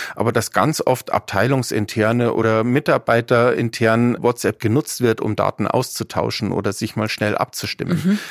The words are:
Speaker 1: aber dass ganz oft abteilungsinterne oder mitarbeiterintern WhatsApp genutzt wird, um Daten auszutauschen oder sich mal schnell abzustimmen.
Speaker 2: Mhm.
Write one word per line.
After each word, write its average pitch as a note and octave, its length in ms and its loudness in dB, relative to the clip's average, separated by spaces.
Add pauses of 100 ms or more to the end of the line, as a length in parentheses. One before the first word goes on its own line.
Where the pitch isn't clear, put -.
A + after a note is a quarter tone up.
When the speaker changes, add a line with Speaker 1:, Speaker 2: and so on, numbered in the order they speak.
(140)
Speaker 1:
aber G#2+ 200 0
dass A2+ 180 0
ganz C#3 340 0
oft - 280 0
abteilungsinterne A#2 1200 0
oder A2 320 2
mitarbeiterintern A#2+ 1600 2
WhatsApp A2 380 0
genutzt A2+ 400 0
wird, A2+ 220 2
um G#2 160 -2
Daten G2+ 280 0
auszutauschen A2+ 840 -2
oder G2 220 -2
sich - 240 -6
mal G#2+ 100 -2
schnell G#2 300 -2
abzustimmen. - 680 -4
Speaker 2:
Mhm. G3+ 160 2 (120)